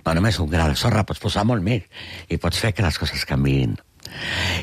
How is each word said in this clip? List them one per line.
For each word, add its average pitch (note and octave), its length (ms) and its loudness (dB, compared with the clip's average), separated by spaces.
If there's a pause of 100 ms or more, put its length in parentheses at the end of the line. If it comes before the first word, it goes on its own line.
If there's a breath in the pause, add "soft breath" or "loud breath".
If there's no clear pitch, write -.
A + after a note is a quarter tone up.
no E2 120 2
només F#2+ 260 2
un D2 80 -2
gra E2 180 4
de C#2 100 0
sorra, A#2+ 280 2
pots - 160 -6
posar - 240 2
molt A2+ 180 2
més, F2+ 220 0 (420 loud breath)
i E2 120 -2
pots E2+ 200 0
fer - 140 0
que G2 100 2
les D2+ 160 0
coses - 280 -4
canviïn. C2+ 500 2 (840 loud breath)